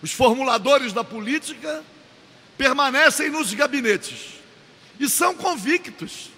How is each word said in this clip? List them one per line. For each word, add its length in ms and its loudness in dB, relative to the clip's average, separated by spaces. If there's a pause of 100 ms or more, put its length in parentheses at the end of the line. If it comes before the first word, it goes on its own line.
os 100 -6
formuladores 800 2
da 120 -2
política, 800 -8 (720)
permanecem 760 4
nos 220 -2
gabinetes 840 -2 (640)
e 100 -2
são 260 2
convictos 1040 -4